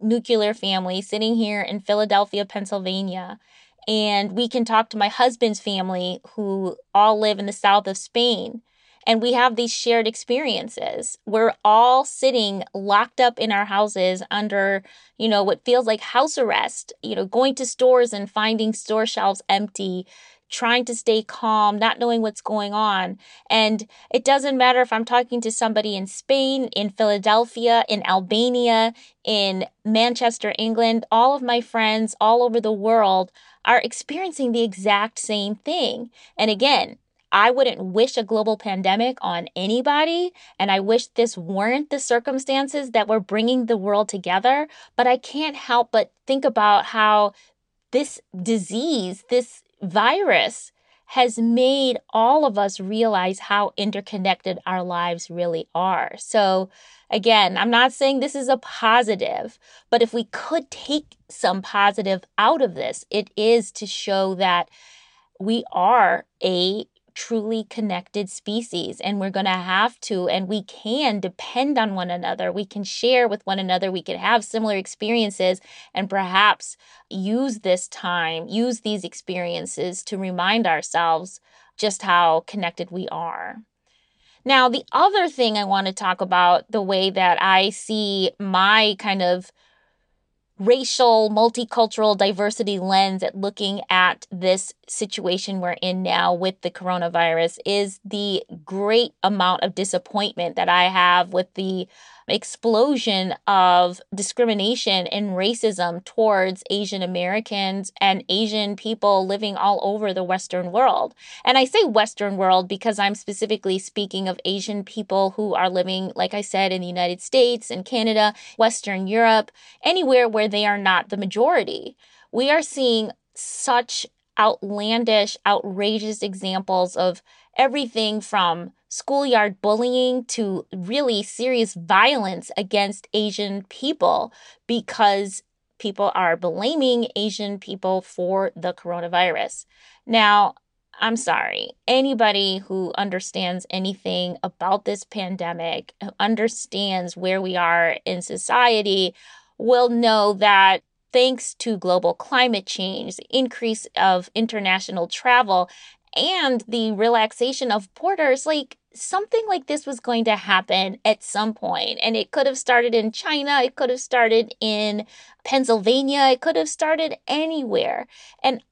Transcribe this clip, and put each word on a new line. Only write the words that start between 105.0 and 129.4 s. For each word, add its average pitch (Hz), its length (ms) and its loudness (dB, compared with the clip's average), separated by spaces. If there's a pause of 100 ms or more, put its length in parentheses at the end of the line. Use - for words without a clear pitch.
and 202 240 -4
racism 185 760 -2
towards 190 640 0
Asian 196 300 -4
Americans 190 1000 -4
and 196 280 2
Asian 208 460 -2
people 202 520 0
living 202 300 -4
all 196 260 0
over 208 300 -2
the 185 120 -4
Western 180 480 -4
world. 240 420 2 (300)
And 262 120 4
I 262 80 6
say 403 200 4
Western 208 520 0
world 185 300 4
because 202 320 -4
I'm 202 160 0
specifically 202 640 -4
speaking 190 500 -6
of 180 160 -6
Asian 202 380 -4
people 196 540 -2
who 214 180 -2
are 180 160 0
living, 185 460 -2
like 185 180 -2
I 208 60 -4
said, 196 320 -2
in 185 80 -2
the 180 80 -8
United 180 320 -4
States 240 500 2
and 185 140 -8
Canada, 214 500 0 (220)
Western 202 500 0
Europe, 220 460 2 (320)
anywhere 269 440 4
where 214 200 0
they 208 180 0
are 202 120 2
not 190 320 2
the 202 60 -6
majority. 220 800 -2 (360)
We 262 180 0
are 311 120 4
seeing 233 500 -2 (220)
such - 720 -2 (320)
outlandish, 214 1000 0 (100)
outrageous 202 760 -2
examples 190 720 -2
of 180 260 0 (340)
everything 233 640 0
from 180 520 -2 (160)
schoolyard 240 720 0